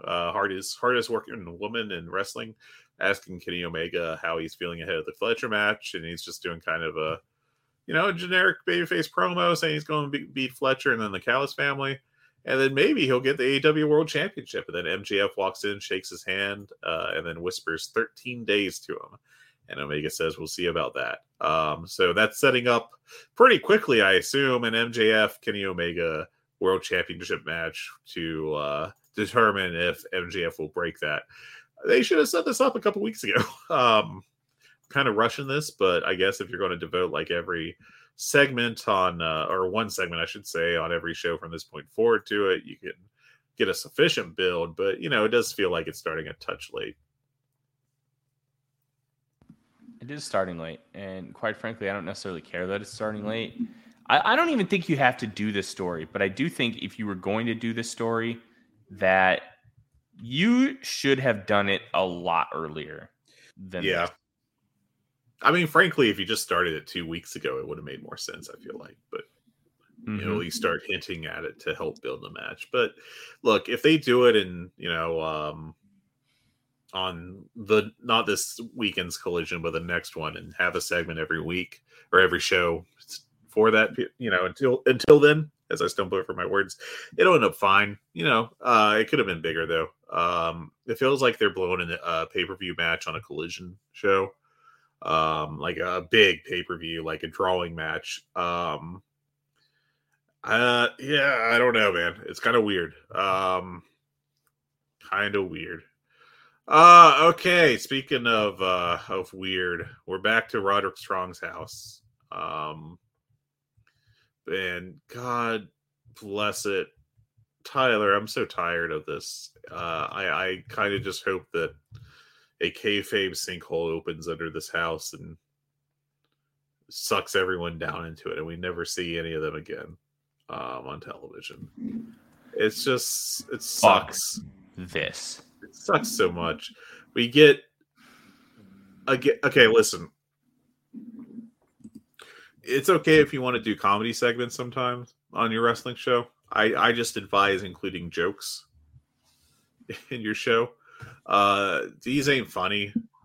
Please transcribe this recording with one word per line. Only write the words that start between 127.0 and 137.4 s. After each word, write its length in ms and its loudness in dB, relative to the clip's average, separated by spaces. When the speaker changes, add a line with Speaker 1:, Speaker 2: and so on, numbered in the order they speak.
Speaker 1:
everyone 440 0
down 280 -8
into 240 -12
it, 80 -6
and 80 -8
we 100 -10
never 280 -6
see 340 -6
any 140 -6
of 100 -4
them 120 -6
again, 420 -12
um, 380 -10
on 140 -12
television. 1160 -14
It's 300 0
just, 560 -2
it 100 -10
Speaker 2:
Fuck 500 4
Speaker 1:
sucks. 280 -6
Speaker 2:
this. 640 -8
Speaker 1:
It 120 -20
sucks 340 0
so 220 2
much. 420 -6
We 140 0
get, 320 10